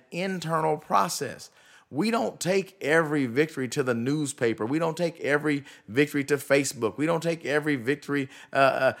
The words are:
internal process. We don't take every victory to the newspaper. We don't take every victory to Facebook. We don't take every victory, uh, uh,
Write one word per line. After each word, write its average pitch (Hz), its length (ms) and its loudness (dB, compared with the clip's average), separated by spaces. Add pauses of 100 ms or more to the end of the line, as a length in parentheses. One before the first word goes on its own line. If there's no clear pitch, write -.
(120)
internal 165 640 -2
process. 165 760 -2 (380)
We 170 220 -2
don't 226 260 -2
take 185 460 -2
every 151 440 2
victory 131 420 -2
to 147 120 -2
the 123 120 0
newspaper. 120 720 -2
We 135 120 -2
don't 165 200 -2
take 170 240 -4
every 143 420 0 (240)
victory 143 380 0
to 143 100 0
Facebook. 131 640 0
We 147 80 0
don't 165 180 0
take 165 220 -4
every 147 320 0
victory, 139 500 -2 (240)
uh, 135 60 -2
uh, 131 440 4